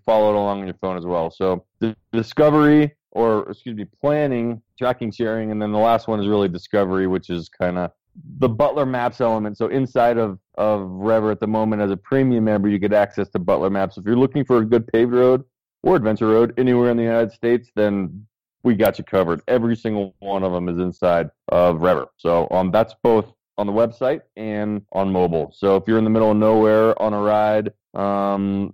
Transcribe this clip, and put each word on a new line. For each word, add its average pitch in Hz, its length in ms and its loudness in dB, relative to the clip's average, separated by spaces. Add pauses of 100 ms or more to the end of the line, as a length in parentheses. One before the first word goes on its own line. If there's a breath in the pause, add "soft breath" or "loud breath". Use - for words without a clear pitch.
follow 110 260 4
it 104 60 2
along 101 240 -2
on 98 60 -10
your 90 120 -10
phone 92 200 -6
as 85 80 -10
well. 85 240 -4
So 92 340 -4 (160)
the 113 160 -4 (160)
discovery, 147 840 4 (180)
or 110 380 0
excuse 113 240 -12
me, 104 120 -10 (120)
planning, 131 640 -2 (180)
tracking, 123 320 -2
sharing, 110 420 -4
and 107 100 -4
then 104 100 -4
the 107 60 0
last 113 300 2
one 107 120 -2
is 101 80 -2
really 104 220 2
discovery, 95 560 -2
which 92 240 -4
is 85 180 -8
kinda 90 420 -4 (500)
the 131 100 2
Butler 139 340 -2
Maps 123 380 -4
element. 107 340 -2
So 113 120 -4
inside 120 500 0
of, 101 200 -2 (200)
of 104 240 0
Rever 107 480 0
at 104 100 -4
the 110 60 -4
moment, 110 340 -2
as 101 100 0
a 98 60 -2
premium 127 480 0
member, 104 240 0
you 104 100 0
get 101 140 -2
access 101 380 0
to - 80 -6
Butler 90 320 0
Maps. 98 260 -4
If 95 80 -16
you're 107 140 0
looking 135 260 0
for 127 140 4
a 110 80 2
good 113 200 2
paved 120 260 2
road 127 320 4 (380)
or 113 140 2
adventure 110 320 0
road 117 300 4
anywhere 123 320 2
in 117 80 0
the 117 60 0
United 117 280 0
States, 120 420 -2
then 101 520 -2 (380)
we 123 100 2
got 101 240 0
you - 60 -14
covered. 85 440 0
Every 117 280 0
single 104 420 -6
one 98 260 -4
of 92 80 -2
them 90 160 -4
is 87 100 -4
inside 87 520 -2 (180)
of 87 320 2
Rever. 82 280 0 (100)
So, 85 320 0
um, 92 200 0
that's 110 320 0
both 113 300 2 (260)
on 101 80 -4
the 101 60 -6
website 117 500 -2 (140)
and 107 440 -6 (120)
on 95 200 -2
mobile. 85 420 0
So 98 220 2
if 95 100 -2
you're 110 120 2
in 110 60 2
the 110 60 0
middle 110 200 2
of 107 80 2
nowhere 110 600 4
on 107 120 0
a 104 80 -4
ride, 107 520 0 (220)
um, 98 800 -2